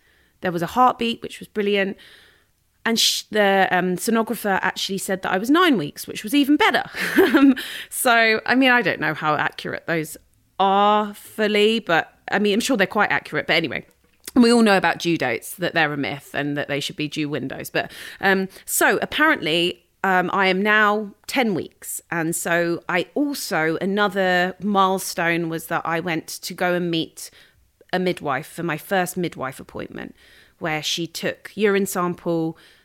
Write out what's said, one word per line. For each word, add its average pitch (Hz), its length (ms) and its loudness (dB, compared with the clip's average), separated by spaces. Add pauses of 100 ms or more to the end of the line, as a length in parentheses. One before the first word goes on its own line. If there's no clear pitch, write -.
(400)
there 185 140 -4
was 170 80 -2
a 170 60 -4
heartbeat, 240 540 0
which - 200 -12
was 180 80 -20
brilliant. 202 480 -2 (880)
And 226 140 2
sh-, - 320 0
the, 196 400 4
um, 180 240 0
sonographer 220 640 -2
actually - 360 -4
said 190 240 -4
that - 100 -4
I 185 60 0
was 226 120 -2
nine 320 280 4
weeks, 147 280 -6
which - 160 -12
was 214 140 -4
even 285 220 4
better. 392 260 2 (320)
<laughs> - 0 -
Um, 277 400 6 (340)
so, 226 560 2
I 240 100 2
mean, 262 160 4
I 247 100 4
don't - 180 0
know 156 140 -2
how 151 220 0
accurate - 520 -6
those 156 300 -4 (420)
are 208 540 2
fully, 214 680 0
but, - 340 0 (160)
I 196 100 0
mean, 208 160 2
I'm 226 40 0
sure 262 160 0
they're 196 100 2
quite 202 240 0
accurate. - 380 -4
But 156 80 2
anyway, 123 300 -4 (500)
we 233 160 8
all 233 120 6
know 202 120 6
about 170 240 2
due 170 180 0
dates, 120 380 -4
that 180 180 -6
they're 147 200 0
a 143 40 -8
myth 139 360 -6
and 143 240 -4
that 139 100 -6
they 143 140 -4
should - 160 -8
be 151 100 -4
due 147 220 -6
windows. 143 400 -8
But, - 200 -4 (300)
um, 190 300 2 (160)
so 277 360 2
apparently, 175 840 0 (180)
um, 185 300 2
I 190 140 2
am 185 140 2
now 214 520 2 (140)
ten 226 280 0
weeks. - 460 -10 (100)
And 165 240 -2
so 170 540 -2
I 175 260 -2
also, 185 640 -2
another 190 840 0
milestone 185 840 0
was 165 200 -8
that 165 180 -4
I 165 160 -4
went 165 260 -6
to - 260 -12
go 180 200 -2
and 175 180 -2
meet - 400 -6 (600)
a 180 60 0
midwife 151 480 -4
for - 160 -12
my 156 140 -4
first 180 380 -2
midwife 156 460 -6
appointment, - 520 -14 (460)
where 156 240 -4
she 170 240 -4
took - 480 -8
urine 196 300 2
sample, 170 720 -2 (280)